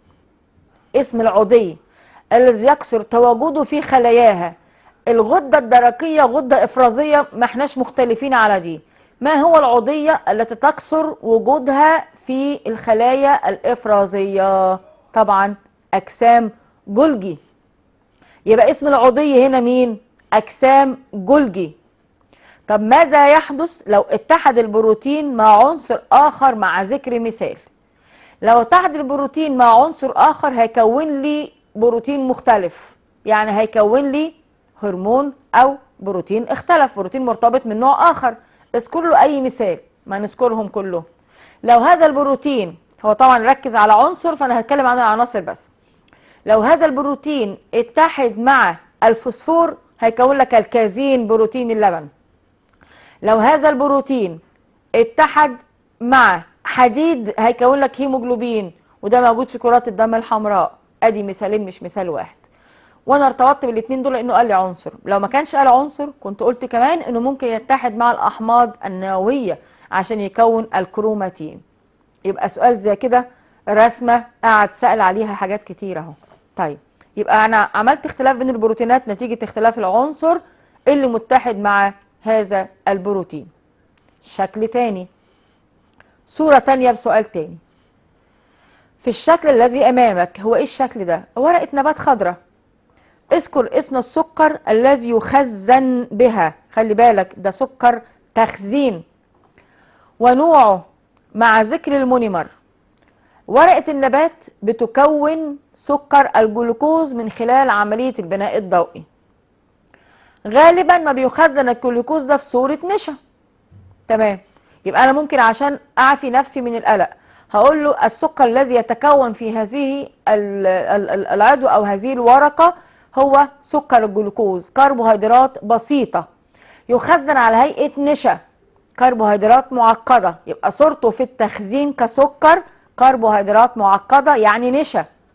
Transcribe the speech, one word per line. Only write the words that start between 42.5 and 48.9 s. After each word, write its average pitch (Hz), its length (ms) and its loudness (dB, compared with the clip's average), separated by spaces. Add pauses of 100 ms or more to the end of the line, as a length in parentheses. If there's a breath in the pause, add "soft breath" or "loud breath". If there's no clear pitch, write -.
هو 214 80 2
طبعا 254 240 4
ركز 247 380 -2
على 214 180 4
عنصر 320 420 2
فأنا 247 240 -2
هتكلم 262 260 -2
عن 247 120 0
العناصر 233 420 0
بس. - 300 -14 (760 soft breath)
لو 214 160 2
هذا 294 240 2
البروتين 277 720 -4 (160)
اتحد 240 680 -2
مع 233 360 2 (280)